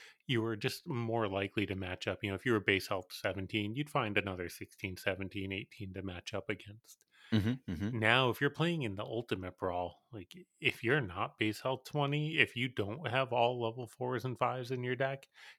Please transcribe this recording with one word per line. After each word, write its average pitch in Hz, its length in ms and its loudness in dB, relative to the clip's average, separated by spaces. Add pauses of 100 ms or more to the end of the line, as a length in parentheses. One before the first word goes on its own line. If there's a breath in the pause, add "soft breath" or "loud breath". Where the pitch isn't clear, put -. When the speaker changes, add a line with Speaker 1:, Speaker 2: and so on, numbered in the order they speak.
(280 loud breath)
Speaker 1:
you 120 140 2
were 113 140 0
just - 320 -4
more 117 400 0
likely 98 380 2
to 95 100 -2
match 92 320 -4
up. 95 160 -2
You 104 60 0
know, 98 60 0
if 92 100 -4
you 123 80 6
were 107 60 6
base 98 280 4
health 95 240 -4
seventeen, 104 640 -2
you'd 147 140 -4
find 107 280 0
another 92 320 -2
sixteen, - 480 -8
seventeen, 95 540 -2
eighteen 98 420 -8
to 95 100 -8
match 90 300 -8
up 98 160 -4
against. - 500 -10 (320 loud breath)
Speaker 2:
Mm-hmm, 113 400 2
mm-hmm. 101 260 -2
Speaker 1:
Now, 120 320 6
if - 120 0
you're 143 100 2
playing 160 320 0
in 101 120 -2
the 104 80 -4
Ultimate 95 540 -4
Brawl, 90 540 -2
like, 101 220 -12 (280)
if - 220 2
you're 135 180 4
not 101 380 -4
base 107 220 0
health 131 240 -2
twenty, 147 520 0
if 127 180 6
you 123 120 0
don't 117 400 -2
have 123 260 0
all 123 260 6
level 117 280 -2
fours 123 360 -4
and 127 140 -2
fives 123 320 0
in 127 140 -2
your 123 120 0
deck, 135 320 -2 (320 loud breath)